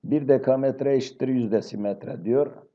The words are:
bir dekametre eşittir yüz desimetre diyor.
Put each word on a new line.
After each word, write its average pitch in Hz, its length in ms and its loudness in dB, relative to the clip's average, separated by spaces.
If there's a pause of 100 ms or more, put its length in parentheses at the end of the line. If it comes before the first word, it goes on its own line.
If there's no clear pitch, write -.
bir 139 240 -2
dekametre 135 680 2
eşittir 131 320 -2
yüz 123 240 0
desimetre 101 720 -4
diyor. 131 380 0 (120)